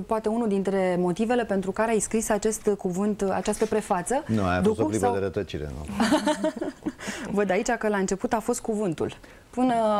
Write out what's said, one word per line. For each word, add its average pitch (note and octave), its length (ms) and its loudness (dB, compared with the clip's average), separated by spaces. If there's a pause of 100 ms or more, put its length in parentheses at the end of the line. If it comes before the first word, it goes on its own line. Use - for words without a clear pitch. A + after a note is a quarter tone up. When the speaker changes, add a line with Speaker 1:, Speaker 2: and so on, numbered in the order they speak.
Speaker 1:
poate, A3 220 0
unul A3+ 200 0
dintre F#3+ 500 2
motivele A3 460 2
pentru G3 280 -2
care A3 180 0
ai A3+ 80 2
scris A3 300 -2
acest G#3+ 400 0 (100)
cuvânt, G3 440 -2
această G3 440 0
prefață. G#3+ 600 0
Speaker 2:
Nu, G#2+ 180 2
aia F2+ 140 4
a F2+ 40 2
fost G#3 140 4
Speaker 1:
Ducu, A2 60 0
Speaker 2:
o - 40 4
clipă G#2 180 0
Speaker 1:
sau - 100 2
Speaker 2:
de G2 60 0
rătăcire, F#2 480 -4 (100)
nu? B2+ 260 -2 (520)
Speaker 1:
<laughs> - 800 -8
Văd G3+ 140 2
aici G3 200 0
că A3+ 180 0
la G#3 80 2
început F#3+ 360 0
a A#3 80 2
fost A#3+ 200 -2
cuvântul. G3+ 560 -2 (340)
Până B3+ 240 2 (260)